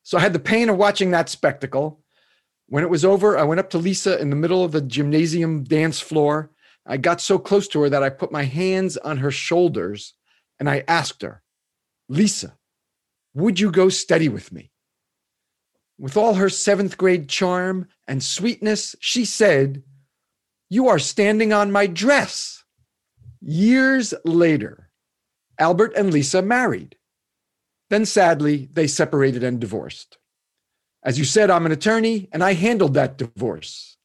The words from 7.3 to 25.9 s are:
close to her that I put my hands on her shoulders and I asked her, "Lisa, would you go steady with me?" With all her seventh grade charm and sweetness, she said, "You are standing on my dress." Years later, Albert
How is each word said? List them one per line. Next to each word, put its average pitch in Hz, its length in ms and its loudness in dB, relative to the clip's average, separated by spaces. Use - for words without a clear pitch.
close 196 300 0
to 151 140 -2
her 143 100 2
that 139 100 2
I 135 80 0
put - 220 -8
my 143 140 -4
hands 185 520 -2
on 151 200 -8
her 139 140 -2
shoulders 135 840 -2
and 143 80 -2
I 135 200 0
asked 165 340 -2
her, 98 220 -14
"Lisa, 156 480 -2
would 180 260 0
you 208 100 2
go 185 200 4
steady 165 400 0
with 104 240 -8
me?" - 180 -20
With 139 180 -12
all 208 200 4
her 190 140 2
seventh 202 480 0
grade 180 300 2
charm 185 600 -2
and 135 140 -4
sweetness, 214 760 -4
she - 260 -2
said, 139 580 2
"You 254 180 2
are 196 120 4
standing 214 520 0
on 208 200 2
my 202 160 2
dress." 214 760 -2
Years 247 720 2
later, 165 680 0
Albert 180 360 2